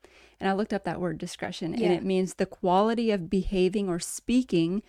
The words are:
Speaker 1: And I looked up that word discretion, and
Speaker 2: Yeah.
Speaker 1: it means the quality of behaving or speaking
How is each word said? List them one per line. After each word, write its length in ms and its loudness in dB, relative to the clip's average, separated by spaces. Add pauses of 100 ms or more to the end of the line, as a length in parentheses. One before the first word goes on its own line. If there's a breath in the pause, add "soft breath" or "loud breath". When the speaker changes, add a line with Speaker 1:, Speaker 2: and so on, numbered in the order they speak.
(400 soft breath)
Speaker 1:
And 100 -2
I 40 2
looked 200 -2
up 100 -4
that 160 -4
word 200 -4
discretion, 540 -8
and 80 -2
Speaker 2:
Yeah. 100 4
Speaker 1:
it 120 0
means 300 0
the 140 -2
quality 640 2
of 180 -2
behaving 580 0
or 120 -2
speaking 880 0